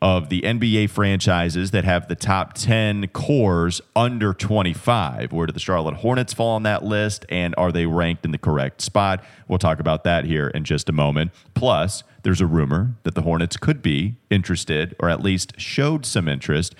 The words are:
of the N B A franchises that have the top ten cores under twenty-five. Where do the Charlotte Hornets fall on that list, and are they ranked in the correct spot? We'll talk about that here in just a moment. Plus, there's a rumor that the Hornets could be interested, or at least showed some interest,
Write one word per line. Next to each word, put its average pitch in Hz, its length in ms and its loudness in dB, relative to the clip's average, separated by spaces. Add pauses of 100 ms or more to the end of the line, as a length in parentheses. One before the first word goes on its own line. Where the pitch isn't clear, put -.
of 90 260 2
the 87 160 -2
N 113 160 0
B 110 160 2
A 107 120 2
franchises 92 840 0
that 92 140 0
have 87 240 0
the 87 60 -4
top 95 380 -2
ten 107 540 0
cores 92 720 2 (160)
under 113 380 0
twenty-five. 90 1000 0
Where 82 160 0
do 78 60 -4
the 82 80 -8
Charlotte 80 340 -2
Hornets 120 380 -2
fall 117 240 0
on 110 60 -4
that 107 200 0
list, 104 460 -2
and 87 280 -2
are 90 140 2
they 85 140 0
ranked 85 400 0
in 82 60 -2
the 73 60 -4
correct 69 440 -2
spot? 98 420 0 (240)
We'll 92 100 0
talk 80 220 0
about 78 240 0
that 85 220 2
here 76 220 0
in 78 180 -4
just 73 240 -2
a - 20 0
moment. 73 400 2 (220)
Plus, 98 500 0 (200)
there's 92 180 2
a 95 60 4
rumor 82 560 2
that 82 100 -4
the 85 80 -2
Hornets 85 340 0
could - 280 -2
be 85 320 0 (160)
interested, 85 680 0
or 87 100 2
at 82 120 0
least 95 360 0
showed 147 500 -2
some 90 200 0
interest, 73 520 -2